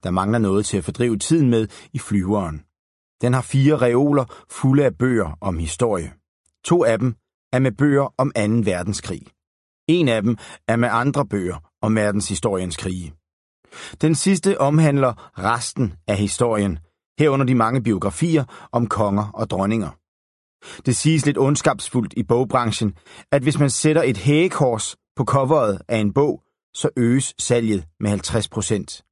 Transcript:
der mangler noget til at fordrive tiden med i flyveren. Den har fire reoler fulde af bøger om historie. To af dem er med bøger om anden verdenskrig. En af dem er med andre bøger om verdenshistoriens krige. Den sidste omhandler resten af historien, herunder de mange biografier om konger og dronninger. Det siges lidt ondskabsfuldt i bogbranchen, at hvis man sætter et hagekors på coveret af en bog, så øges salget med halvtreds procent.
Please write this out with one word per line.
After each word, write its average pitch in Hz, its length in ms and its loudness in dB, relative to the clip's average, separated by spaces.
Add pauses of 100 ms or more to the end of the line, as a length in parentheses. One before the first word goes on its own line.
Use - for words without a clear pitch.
der 90 80 -4
mangler 98 280 0
noget 101 260 0
til - 120 -4
at 87 60 -2
fordrive 117 340 -2
tiden 151 320 2
med 110 180 2 (260)
i 131 60 -6
flyveren. 92 640 -2 (580)
Den 123 120 0
har 127 80 0
fire 135 360 2
reoler 127 720 0
fulde 139 360 2
af 113 120 0
bøger 110 440 -2
om 92 180 -4
historie. 85 540 -2 (500)
To 170 200 2
af 110 160 2
dem 120 160 -2 (380)
er 127 60 2
med 131 120 2
bøger 139 460 2
om 127 180 0
anden 110 300 0
verdenskrig. 90 560 -4 (680)
En 165 200 2
af 113 140 0
dem 113 160 0 (300)
er 113 80 0
med 117 160 0
andre 123 360 0
bøger 90 300 -4 (240)
om 110 140 0
verdenshistoriens 101 840 -2
krige. 90 360 -8 (880)
Den 160 140 2
sidste 196 460 0
omhandler 139 760 2
resten 117 540 -2 (140)
af 101 100 0
historien, 101 640 0 (400)
herunder 139 260 4
de 127 100 2
mange 117 280 0
biografier 117 880 -2
om 120 160 0
konger 104 460 -2
og 110 160 -6
dronninger. 98 400 -2 (960)
Det 123 100 0
siges 156 300 2
lidt 143 120 0
ondskabsfuldt 135 800 0
i 113 60 -2
bogbranchen, 117 760 0 (340)
at 143 100 2
hvis 143 180 0
man 143 100 4
sætter 151 340 2
et 120 140 0
hagekors 143 760 0 (200)
på 123 100 -2
coveret 131 640 2
af 117 100 0
en 104 160 0
bog, 139 300 0 (300)
så - 240 -2
øges 123 420 0
salget 110 480 0 (120)
med 104 100 0
halvtreds 104 400 -2
procent. - 640 -6